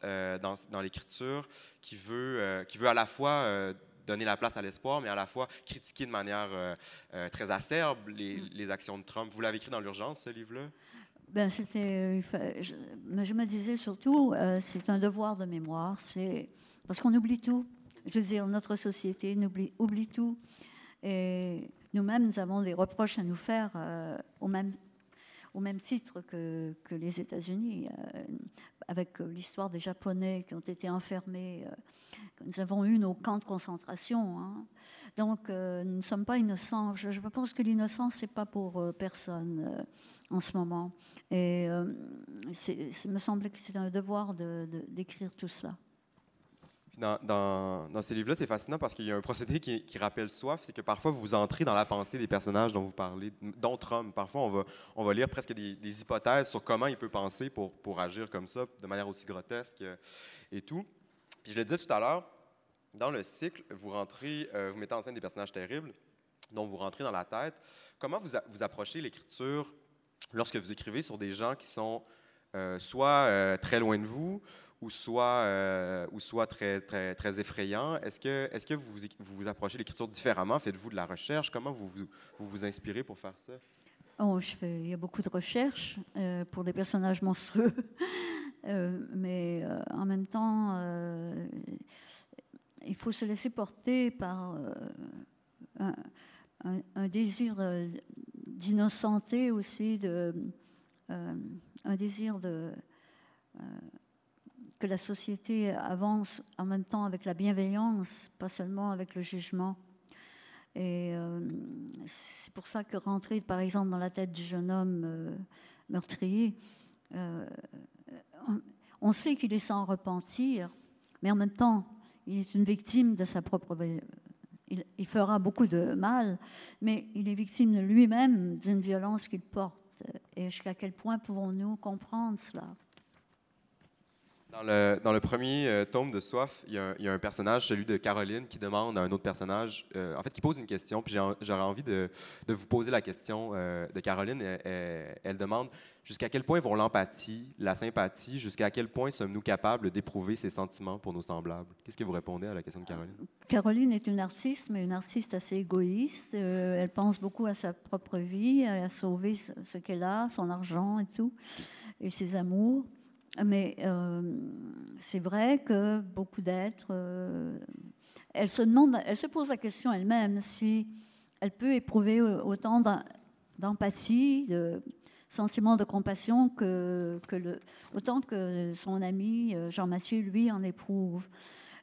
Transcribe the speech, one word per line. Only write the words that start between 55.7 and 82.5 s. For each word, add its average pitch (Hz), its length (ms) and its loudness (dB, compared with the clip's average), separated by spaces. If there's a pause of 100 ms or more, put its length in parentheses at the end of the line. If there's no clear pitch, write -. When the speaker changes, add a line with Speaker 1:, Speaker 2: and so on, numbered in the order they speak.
Speaker 1:
des 104 260 -8
hypothèses 120 480 4
sur 110 140 -4
comment 120 240 2
il 135 100 -2
peut 117 120 -8
penser 101 420 -4
pour, 98 220 -6
pour 95 260 -8
agir 92 320 -4
comme 92 160 -6
ça, 127 180 -6 (160)
de 104 60 -14
manière 98 220 -4
aussi 98 180 -10
grotesque, 101 560 -8
euh, 92 140 -12 (560)
et 98 100 -6
tout. 95 220 -8 (580)
Puis 107 100 -14
je 110 60 -6
le 113 60 0
disais 160 140 -2
tout - 140 -4
à 107 60 4
l'heure, 151 320 0 (640)
dans 117 180 -2
le 120 120 -4
cycle, - 480 -8
vous 98 200 -12
rentrez, 135 640 -8
euh, 98 200 -4
vous 104 60 -12
mettez 107 160 -6
en 113 60 -2
scène 120 140 -10
des 113 60 -12
personnages 101 320 -8
terribles, 123 400 -8 (580)
dont 107 160 -6
vous 98 100 -10
rentrez 95 280 -6
dans 120 80 -2
la 90 120 -2
tête. 143 300 -4 (440)
Comment 143 200 -4
vous 156 180 -6
a-, 113 140 -2
vous 104 120 -10
approchez 107 380 -6
l'écriture 143 720 -6 (600)
lorsque 113 240 0
vous 95 140 -6
écrivez 110 300 -6
sur 110 160 -8
des 101 160 -4
gens 117 220 -2
qui - 140 -12
sont, 113 340 -6 (520)
euh, 92 240 -4
soit, 139 500 4
euh, 95 280 6
très - 220 2
loin 110 180 4
de 104 80 0
vous, 160 380 -6 (400)
ou 110 80 -8
soit, 123 540 2
euh, 95 680 2
ou 104 100 -8
soit 110 260 0
très, 98 340 -2
très, 92 340 -4
très 101 240 -4
effrayants ? 107 600 -2
Est-ce - 200 -8
que, 135 320 -2
est-ce - 160 -8
que 151 80 -2
vous, 107 320 -8 (140)
vous 98 160 -14
vous 98 100 -6
approchez 101 320 -4
l'écriture 117 300 -6
différemment ? 101 500 2
Faites-vous 101 320 -6
de 104 60 -8
la 87 100 -2
recherche ? 147 420 -4
Comment 123 220 -6
vous 113 160 -8
vous, 95 200 -10 (320)
vous, 104 100 -10
vous 98 160 -6